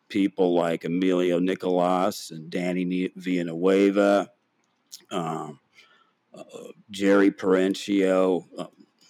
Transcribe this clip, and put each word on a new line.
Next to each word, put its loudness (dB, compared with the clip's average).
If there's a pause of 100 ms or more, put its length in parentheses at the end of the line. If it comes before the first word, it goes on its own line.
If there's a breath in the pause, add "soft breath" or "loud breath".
people 0
like 0
Emilio 0
Nicolas -2
and -16
Danny -4
Ni-, -4
Villanueva, 2 (800)
um, -8 (760 soft breath)
uh, -18 (460)
Jerry 4
Perenchio, 0 (140)
uh, -10 (440)